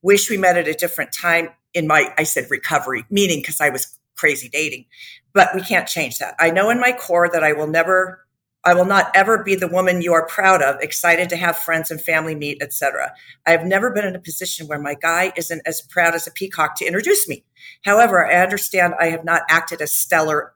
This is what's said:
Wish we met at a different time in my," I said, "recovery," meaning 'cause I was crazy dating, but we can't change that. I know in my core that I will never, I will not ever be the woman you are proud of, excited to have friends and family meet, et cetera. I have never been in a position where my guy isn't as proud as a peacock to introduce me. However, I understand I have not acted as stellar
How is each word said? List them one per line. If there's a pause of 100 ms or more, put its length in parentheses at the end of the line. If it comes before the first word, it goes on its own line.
Wish
we
met
at
a
different
time (220)
in
my,"
I
said,
"recovery,"
meaning
'cause
I
was (200)
crazy
dating, (460)
but
we
can't
change
that.
I
know
in
my
core
that
I
will
never, (380)
I
will
not
ever
be
the
woman
you
are
proud
of,
excited
to
have
friends
and
family
meet,
et
cetera. (320)
I
have
never
been
in
a
position
where
my
guy
isn't
as
proud
as
a
peacock
to
introduce
me. (400)
However,
I
understand
I
have
not
acted
as
stellar